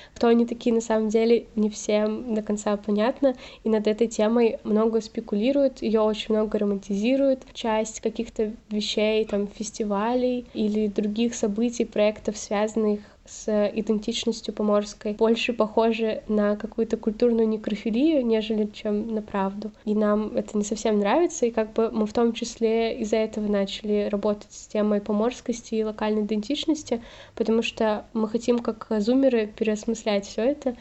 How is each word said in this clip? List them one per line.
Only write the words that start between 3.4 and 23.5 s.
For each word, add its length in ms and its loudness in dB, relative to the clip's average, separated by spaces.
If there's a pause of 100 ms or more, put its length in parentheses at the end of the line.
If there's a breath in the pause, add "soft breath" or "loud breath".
И 40 0
над 180 2
этой 200 2
темой 580 2
много 380 2
спекулируют, 800 0
её 220 2
очень 300 0
много 240 0
романтизируют. 840 0 (100)
Часть 480 -2
каких-то 520 -4 (180)
вещей, 560 0
там, 200 -2
фестивалей 1080 -2
или 320 0
других 480 0
событий, 500 0
проектов, 540 -2
связанных 600 0 (300)
с 440 0
идентичностью 800 -2
поморской, 600 0
больше 400 2
похожи 760 0
на 280 2
какую-то 400 -4
культурную 520 2
некрофилию, 800 0
нежели 460 0
чем 420 -4
на 80 -2
правду. 480 -4 (140 loud breath)
И 100 0
нам 420 2
это 220 -2
не 60 2
совсем 340 0
нравится, 480 2
и 40 2
как 220 -2
бы 200 0
мы 140 0
в 60 -6
том 200 2
числе 680 -2
из-за 180 0
этого 300 -2
начали 640 0